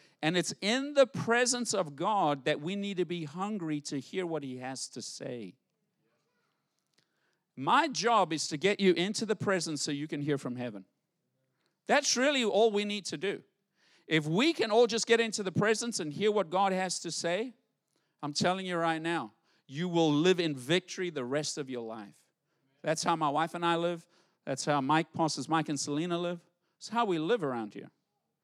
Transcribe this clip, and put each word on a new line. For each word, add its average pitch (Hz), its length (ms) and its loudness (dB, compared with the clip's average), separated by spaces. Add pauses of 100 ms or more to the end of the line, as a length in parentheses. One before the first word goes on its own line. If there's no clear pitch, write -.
(220)
And 160 140 2
it's 170 240 0
in 269 340 -2
the 269 120 8
presence 240 680 0
of 165 240 -2
God 160 480 0
that 147 160 0
we 180 160 -4
need 202 220 -4
to 175 80 2
be 170 180 -4
hungry 170 580 -4
to 147 160 -6
hear 180 280 -4
what 156 160 -4
he 131 160 -8
has - 300 -8
to - 120 -12
say. 123 540 -10 (2000)
My 233 320 2
job 196 440 2
is 151 160 -4
to 160 80 -6
get 185 220 2
you 190 140 6
into 185 320 0
the 208 120 -2
presence 165 460 -2
so - 80 -2
you 143 160 -2
can 151 140 -6
hear 143 180 0
from 123 180 -8
heaven. 110 280 -8 (1000)
That's 285 300 4
really 262 280 2
all 214 260 4
we 208 140 0
need 208 220 -6
to - 100 -6
do. 165 260 -4 (640)
If 156 200 2
we 226 260 4
can - 180 0
all 233 160 6
just 220 200 -2
get 226 140 6
into 226 220 -2
the 185 100 -4
presence 220 460 0
and 156 140 -6
hear 196 180 2
what 196 200 2
God 190 220 2
has 185 280 -2
to 175 100 -8
say, 190 440 -2 (680)
I'm 143 100 -6
telling 185 340 0
you 175 100 -4
right 165 260 0
now, 160 300 -4 (340)
you 160 220 -4
will 165 240 4
live 170 260 6
in 165 160 0
victory 170 560 -2
the 143 140 -4
rest 147 340 -2
of 131 120 -8
your 120 120 -6
life. 110 320 -12 (680)
That's 156 220 -2
how 175 100 2
my 160 140 0
wife 156 260 0
and 175 100 -4
I 170 120 2
live. 170 280 -2 (400)
That's 139 200 -4
how 147 160 2
Mike, 151 320 2
Pastors 151 360 -2
Mike 156 200 2
and 147 100 -2
Selena 165 400 -2
live. 175 220 -4 (380)
It's - 100 -16
how 226 160 0
we 180 140 2
live 175 260 0
around 117 300 -4
here. - 160 -16 (540)